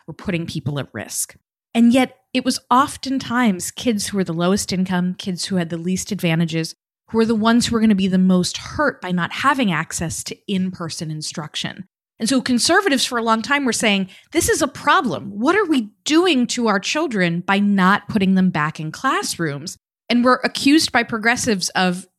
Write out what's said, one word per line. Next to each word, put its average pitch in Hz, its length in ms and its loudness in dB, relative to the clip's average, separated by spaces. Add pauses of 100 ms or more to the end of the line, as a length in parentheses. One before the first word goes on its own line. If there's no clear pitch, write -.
we're - 80 -14
putting 170 320 -6
people 147 320 -6
at 127 140 -8
risk. - 440 -10 (380)
And 233 180 6
yet 254 260 2 (140)
it 254 120 -2
was 254 160 -2 (100)
oftentimes 247 1000 0
kids 214 380 -4
who 208 80 -6
were 190 80 2
the 170 80 -6
lowest 175 400 0
income, 180 420 0
kids 180 320 -8
who 196 100 -2
had 170 140 -2
the 170 60 -6
least 185 360 -4
advantages, 165 640 -2 (360)
who 226 80 -2
were 226 80 4
the 233 80 2
ones 226 320 2
who - 80 -2
were 226 60 0
gonna 220 140 4
be 190 140 2
the 185 100 2
most 185 380 2
hurt - 440 -4
by 180 120 -6
not 175 200 -2
having 262 400 0
access 160 520 -6
to - 120 -12 (120)
in-person 180 640 -6
instruction. - 760 -10 (320)
And 220 100 -2
so 269 120 2
conservatives 277 640 2
for 247 140 -4
a 226 40 -2
long 226 200 0
time 277 220 0
were 233 80 0
saying, 196 360 0 (240)
"This 330 160 0
is 415 140 2
a 294 60 0
problem. 285 600 0
What 240 260 2
are 427 80 4
we 269 260 0 (140)
doing 302 440 4
to 233 200 -2
our 196 100 2
children 190 640 -2
by 196 180 2
not 202 500 2
putting 190 260 2
them 185 160 4
back 160 280 -2
in 156 140 -8
classrooms?" 165 840 -4 (320)
And 240 160 2
we're 254 200 4
accused 285 480 2
by 240 100 2
progressives 233 680 -2
of 180 360 0 (120)